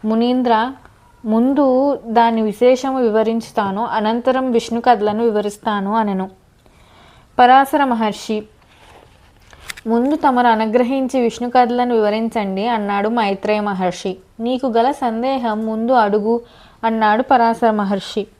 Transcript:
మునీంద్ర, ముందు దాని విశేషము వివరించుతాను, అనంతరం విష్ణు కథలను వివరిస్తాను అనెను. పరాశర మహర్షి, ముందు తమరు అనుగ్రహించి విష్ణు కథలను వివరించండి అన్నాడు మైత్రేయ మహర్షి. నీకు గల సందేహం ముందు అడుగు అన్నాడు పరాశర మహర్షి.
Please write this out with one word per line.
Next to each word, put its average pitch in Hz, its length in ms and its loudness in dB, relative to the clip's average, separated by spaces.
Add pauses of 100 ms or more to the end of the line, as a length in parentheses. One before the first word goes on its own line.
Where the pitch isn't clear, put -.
మునీంద్ర, 240 640 0 (540)
ముందు 262 680 2 (100)
దాని 226 360 2
విశేషము 254 600 0
వివరించుతాను, 220 840 -2
అనంతరం 240 680 -2
విష్ణు 226 300 -2
కథలను 214 420 2
వివరిస్తాను 208 720 -2
అనెను. 196 340 -2 (1080)
పరాశర 269 440 6
మహర్షి, 220 600 -2 (1400)
ముందు 240 280 0
తమరు 254 320 2
అనుగ్రహించి 247 720 0
విష్ణు 233 280 -2
కథలను 247 460 2
వివరించండి 214 720 -2
అన్నాడు 202 420 -2
మైత్రేయ 208 500 -2
మహర్షి. 185 580 -4 (220)
నీకు 247 280 -4
గల 233 240 0
సందేహం 240 760 -4
ముందు 220 260 -2
అడుగు 220 500 2 (420)
అన్నాడు 220 400 0
పరాశర 226 480 2
మహర్షి. 202 560 -4 (120)